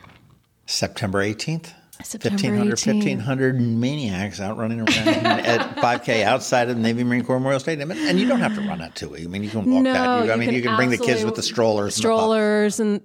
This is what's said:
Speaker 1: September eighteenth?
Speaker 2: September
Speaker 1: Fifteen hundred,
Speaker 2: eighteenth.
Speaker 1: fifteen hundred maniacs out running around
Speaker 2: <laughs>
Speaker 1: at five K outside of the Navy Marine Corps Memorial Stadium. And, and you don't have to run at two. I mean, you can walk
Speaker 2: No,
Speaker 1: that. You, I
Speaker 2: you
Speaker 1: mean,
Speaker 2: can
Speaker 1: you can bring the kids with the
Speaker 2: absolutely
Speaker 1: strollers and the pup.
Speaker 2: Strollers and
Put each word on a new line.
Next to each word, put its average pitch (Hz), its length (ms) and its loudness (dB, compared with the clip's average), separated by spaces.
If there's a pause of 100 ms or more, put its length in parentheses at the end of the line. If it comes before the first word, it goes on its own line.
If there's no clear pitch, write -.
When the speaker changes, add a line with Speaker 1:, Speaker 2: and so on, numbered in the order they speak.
(640)
Speaker 1:
September 98 560 -2
eighteenth? 110 500 -4 (320)
Speaker 2:
September - 320 -4
Speaker 1:
Fifteen 208 220 0
hundred, 208 220 2
Speaker 2:
eighteenth. 214 180 2
Speaker 1:
fifteen 156 220 0
hundred 131 420 0
maniacs 117 800 -2
out 101 160 -6
running 113 240 -4
around 220 80 0
Speaker 2:
<laughs> - 180 2
Speaker 1:
at 320 720 0
five 123 240 0
K 113 220 2
outside 120 440 2
of 123 60 -2
the 117 60 0
Navy 117 240 0
Marine 120 180 0
Corps 127 160 0
Memorial 135 220 0
Stadium. 151 280 -6
And, - 120 -8
and 294 180 2
you 254 80 2
don't 247 140 2
have - 140 0
to 208 120 -4
run - 140 -6
at 82 140 -12
two. 71 200 -10
I 80 120 -10
mean, 175 160 -6
you 104 60 -6
can 107 100 -4
walk 262 220 2
Speaker 2:
No, 262 120 2
Speaker 1:
that. 247 320 0
You, 220 60 2
I - 20 4
Speaker 2:
you 233 80 0
Speaker 1:
mean, 233 80 0
Speaker 2:
can 240 60 0
Speaker 1:
you 247 60 0
can 233 140 2
bring 254 140 4
the 240 80 2
kids 233 260 2
with 110 120 -2
the - 40 -8
Speaker 2:
absolutely 107 540 2
Speaker 1:
strollers - 20 -4
and 110 80 -2
the 226 60 4
pup. 226 80 4
Speaker 2:
Strollers 214 640 2
and 208 240 0